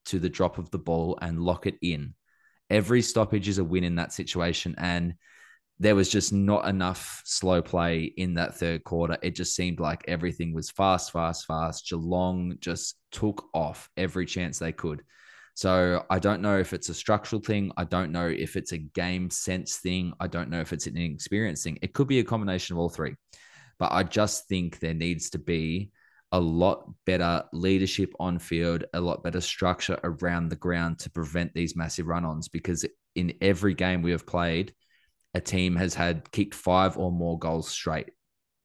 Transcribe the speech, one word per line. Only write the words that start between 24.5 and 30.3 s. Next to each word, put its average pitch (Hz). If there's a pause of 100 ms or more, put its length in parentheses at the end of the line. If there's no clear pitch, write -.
there 82
needs 82
to -
be 82 (400)
a 92
lot 85 (140)
better 87 (100)
leadership 95
on 87
field, 85 (100)
a 85
lot 87
better 87
structure -
around 85